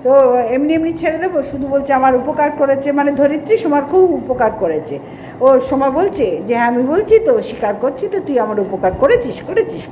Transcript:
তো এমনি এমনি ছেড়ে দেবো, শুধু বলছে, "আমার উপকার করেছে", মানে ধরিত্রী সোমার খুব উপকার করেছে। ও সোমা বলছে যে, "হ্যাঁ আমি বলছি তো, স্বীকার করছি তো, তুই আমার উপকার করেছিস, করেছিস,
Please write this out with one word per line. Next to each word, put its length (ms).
তো 340
এমনি 360
এমনি 200
ছেড়ে 240
দেবো, 260
শুধু 240
বলছে, 260
"আমার 220
উপকার 360
করেছে", 400
মানে 200
ধরিত্রী 460
সোমার 240
খুব 300
উপকার 480
করেছে। 400
ও 180
সোমা 300
বলছে 480
যে, 80
"হ্যাঁ 120
আমি 160
বলছি 360
তো, 220
স্বীকার 400
করছি 260
তো, 120
তুই 200
আমার 200
উপকার 400
করেছিস, 420
করেছিস, 400